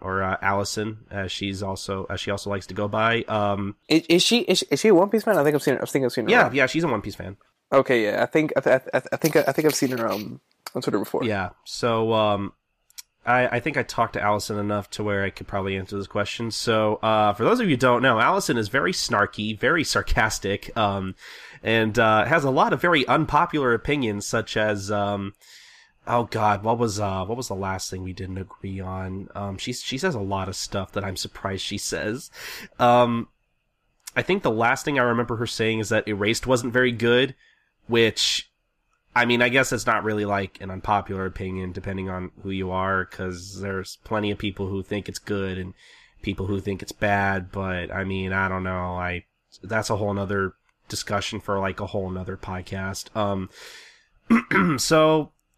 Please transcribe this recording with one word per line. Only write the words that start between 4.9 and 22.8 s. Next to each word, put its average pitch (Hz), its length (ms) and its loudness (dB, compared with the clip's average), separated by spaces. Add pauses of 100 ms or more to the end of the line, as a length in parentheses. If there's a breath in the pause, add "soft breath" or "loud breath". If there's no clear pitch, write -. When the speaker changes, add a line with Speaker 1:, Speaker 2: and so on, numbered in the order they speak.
Speaker 2:
One 190 140 8
Piece 214 140 2
fan? 208 140 4
I 143 60 4
think 151 120 4
I've 139 80 0
seen 135 120 4
her, - 80 -4
I - 20 -2
think 139 180 0
I've 120 80 2
seen 113 140 -2
her 185 60 2
Speaker 1:
Yeah, 240 100 6
Speaker 2:
around. 123 140 2
Speaker 1:
yeah, 135 100 4
she's 160 180 -2
a 170 60 0
One 107 120 0
Piece 101 140 -10
fan. 92 220 -12 (340)
Speaker 2:
Okay, 127 320 6
yeah, 104 200 2
I - 20 4
think, 156 320 2
I, - 20 4
th-, 131 220 4 (120)
I, 131 60 2
th-, - 140 -4
I - 20 0
think, 156 220 0
I 143 160 4
think 156 120 0
I've 147 100 4
seen 127 220 0
her, 113 140 -2
um, 101 300 -6 (340)
on 135 60 -4
Twitter 117 180 0
before. 104 240 -4
Speaker 1:
Yeah, 98 280 -2 (120)
so, 113 500 0
um, 104 380 2 (760)
I, 127 220 4
I 120 140 -2
think 143 160 -4
I 123 60 0
talked 117 300 -2
to - 80 -2
Allison 104 380 -2
enough 104 320 -2
to - 120 -8
where 101 200 0
I 95 60 -2
could - 180 -12
probably 95 300 -4
answer 95 180 -8
this 98 120 -6
question. 107 440 -4
So, 110 440 2
uh, 107 360 4
for 113 140 -2
those 233 160 4
of 220 60 0
you 147 80 4
who 113 40 -2
don't 123 220 4
know, 123 180 4
Allison 156 380 2
is 107 100 0
very 160 240 0
snarky, 107 680 0
very 147 280 2
sarcastic, - 920 0
um, 98 400 0 (480 loud breath)
and, 110 340 2
uh, 110 280 6
has 151 180 2
a 135 80 2
lot 185 220 4
of 131 80 0